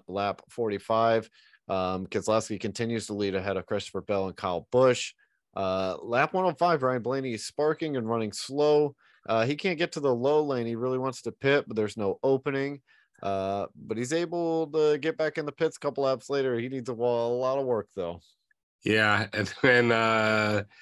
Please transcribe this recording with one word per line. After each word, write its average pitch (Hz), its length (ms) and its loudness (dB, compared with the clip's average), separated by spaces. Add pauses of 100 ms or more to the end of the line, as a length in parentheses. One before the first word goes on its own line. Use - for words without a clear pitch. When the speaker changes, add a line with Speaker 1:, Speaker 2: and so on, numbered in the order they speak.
Speaker 1:
lap 98 420 -4
forty-five. 113 800 0 (380)
Um, 92 400 -2
Keselowski 107 540 0
continues 113 460 -4
to 107 80 -6
lead 101 200 0
ahead 95 220 -2
of 90 80 -6
Christopher 101 340 -6
Bell 95 280 -2
and 90 100 -8
Kyle 90 340 -4
Busch. 127 420 4 (440)
Uh, 95 440 -2
lap 127 320 0
one 185 120 0
oh 175 120 2
five, 170 260 2
Ryan 127 180 0
Blaney 127 320 -4
is 107 120 -8
sparking 151 520 -2
and 113 120 -4
running 113 220 -2
slow. 147 640 2 (320)
Uh, 113 180 2
he 143 120 -2
can't 180 200 -2
get 170 160 -2
to 170 60 -6
the 139 160 2
low 139 280 2
lane. 131 220 -2
He 117 120 -4
really 127 200 -2
wants 131 260 -6
to 113 100 -6
pit, 139 340 2
but 113 80 -10
there's 107 220 -2
no 98 260 0
opening. 135 580 0 (400)
Uh, 98 540 -4
but 104 220 -8
he's 123 160 -4
able 165 540 -2
to 151 320 2
get 156 180 -4
back 156 200 -2
in 156 80 -6
the 143 60 -6
pits 160 260 -2
a - 40 -20
couple 139 240 -2
laps 131 240 -2
later. 131 300 0
He 120 100 -4
needs 131 200 -8
a 127 40 -6
wa-, 117 340 0
a - 0 -
lot 127 320 0
of 135 60 -2
work, 113 300 0
though. 85 240 -6 (640)
Speaker 2:
Yeah, 107 480 4
and 107 280 -2
then, 123 320 6
uh, 110 720 2 (180)